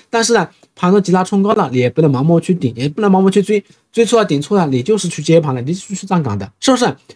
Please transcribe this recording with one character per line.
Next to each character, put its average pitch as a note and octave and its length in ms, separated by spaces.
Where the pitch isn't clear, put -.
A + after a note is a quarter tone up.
但 A3+ 140
是 A#3 80
呢， F#3+ 160
盘 F3+ 160
中 G3+ 100
急 F3+ 120
拉 F#3 100
冲 G3 200
高 G#3 100
了， G3+ 180
你 B2+ 80
也 B2 100
不 C3+ 140
能 D#3 80
盲 C3 120
目 E3 180
去 F3 120
顶， C#3 220
也 B2 140
不 D3+ 120
能 G#3 80
盲 F#3+ 120
目 F#3+ 100
去 G3+ 100
追， G3+ 220
追 A#3 120
错 A3+ 140
了， G#3+ 60
顶 D3 180
错 G3+ 160
了， E3+ 80
你 C3 160
就 G#3 160
是 F#3 100
去 D#3 140
接 E3 180
盘 D3 140
了， B2+ 60
你 C3+ 120
就 F#3+ 60
是 G3+ 160
去 F#3+ 120
站 F#3 140
岗 A2 160
的， G2+ 220
是 - 140
不 B3+ 40
是？ A3+ 160